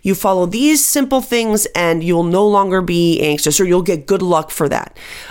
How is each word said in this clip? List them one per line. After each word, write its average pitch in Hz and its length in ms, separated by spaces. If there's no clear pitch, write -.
you 190 140
follow 185 300
these 285 380
simple 269 360
things 226 440
and 170 260
you'll 170 220
no 185 220
longer 196 360
be 170 400
anxious, 147 380
or 190 40
you'll 180 180
get 170 240
good 196 140
luck 175 300
for 147 180
that. - 300